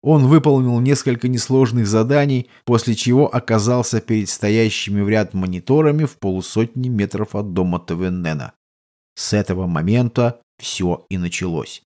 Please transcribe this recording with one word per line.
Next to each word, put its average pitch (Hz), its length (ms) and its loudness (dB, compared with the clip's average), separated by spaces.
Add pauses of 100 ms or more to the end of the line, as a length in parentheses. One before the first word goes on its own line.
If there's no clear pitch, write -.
Он 143 260 4
выполнил 135 520 4
несколько 127 480 0
несложных 123 580 2
заданий, 123 640 0 (140)
после 117 320 0
чего 127 380 2
оказался 120 680 0
перед 110 300 -2
стоящими 107 720 0
в 101 80 0
ряд 107 240 0
мониторами 135 720 0
в - 120 -10
полусотни 110 720 -4
метров 101 480 -4
от 101 180 -6
дома 90 260 0
Тавеннена. 85 760 -4 (600)
С - 180 -6
этого 92 340 -2
момента 117 720 0 (180)
все - 520 -4
и 95 80 -6
началось. 85 720 -6